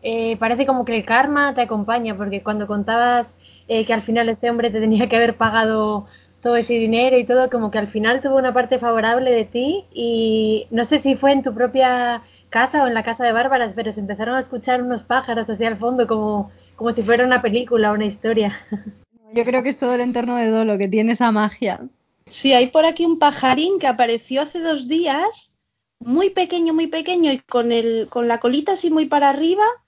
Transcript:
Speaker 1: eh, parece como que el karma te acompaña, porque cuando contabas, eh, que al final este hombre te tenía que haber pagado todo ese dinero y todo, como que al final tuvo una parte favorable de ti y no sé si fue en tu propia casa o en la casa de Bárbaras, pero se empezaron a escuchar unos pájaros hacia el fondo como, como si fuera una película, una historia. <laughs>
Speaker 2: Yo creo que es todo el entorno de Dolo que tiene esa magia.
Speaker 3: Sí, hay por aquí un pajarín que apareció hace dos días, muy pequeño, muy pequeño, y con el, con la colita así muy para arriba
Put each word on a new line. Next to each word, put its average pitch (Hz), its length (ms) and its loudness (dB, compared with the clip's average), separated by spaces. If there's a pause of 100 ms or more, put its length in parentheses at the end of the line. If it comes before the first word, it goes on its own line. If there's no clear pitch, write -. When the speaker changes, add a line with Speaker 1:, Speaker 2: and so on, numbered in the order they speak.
Speaker 1:
eh, 226 360 -4
parece 226 280 0
como 262 200 0
que 233 100 -4
el 214 80 -2
karma 285 500 2
te 269 80 -2
acompaña, 226 540 -4
porque 196 280 -6
cuando 208 240 -6
contabas, 233 680 -2 (320)
eh, 220 180 0
que 233 80 0
al 220 80 -2
final 226 280 0
este 226 200 -2
hombre 233 200 0
te 220 100 -4
tenía 220 300 2
que 233 80 2
haber 233 180 2
pagado 220 720 0 (340)
todo 240 140 0
ese 233 200 0
dinero 233 420 4
y 240 80 2
todo, 254 240 2
como 226 220 -2
que 214 80 0
al 208 100 -4
final 226 320 0
tuvo 269 160 2
una 262 160 2
parte 247 260 2
favorable 233 520 0
de 226 120 2
ti 277 500 -4
y 220 800 -2
no 226 140 0
sé 294 140 2
si 277 160 0
fue 277 180 4
en 277 100 2
tu 247 100 -4
propia 247 680 0 (280)
casa 269 340 2
o 262 40 2
en 240 60 0
la 220 100 -2
casa 240 220 -4
de 226 80 2
Bárbaras, 247 420 0
pero 214 160 -6
se 208 80 -10
empezaron 208 360 -6
a 262 40 0
escuchar 254 420 -4
unos 247 220 -4
pájaros 233 460 -4
hacia 220 180 -2
el 220 80 -4
fondo 233 320 0
como, 214 420 -2 (280)
como 226 160 -2
si 226 100 -2
fuera 233 220 2
una 254 160 2
película, 226 500 0
una 214 140 -2
historia. 208 520 -2 (140)
<laughs> - 640 -14
Speaker 2:
Yo 233 100 0
creo 247 200 0
que 254 60 -2
es 269 80 -4
todo 247 160 -2
el 247 80 0
entorno 240 360 -2
de 233 100 0
Dolo 220 300 2
que 196 100 0
tiene 214 240 2
esa 240 200 2
magia. 214 500 -2 (460)
Speaker 3:
Sí, - 260 2
hay 247 140 6
por 311 180 4
aquí 330 200 0
un 330 140 0
pajarín 294 580 2
que 302 100 -2
apareció 247 540 0
hace 302 180 -6
dos 311 280 -4
días, 320 680 -2 (440)
muy 285 320 0
pequeño, 359 420 0
muy 330 140 0
pequeño, 330 460 0
y 262 60 -2
con 240 320 -2
el, 226 380 0
con 240 180 -2
la 233 120 0
colita 285 320 0
así 370 180 -2
muy 311 160 2
para 285 240 2
arriba 330 340 0 (240)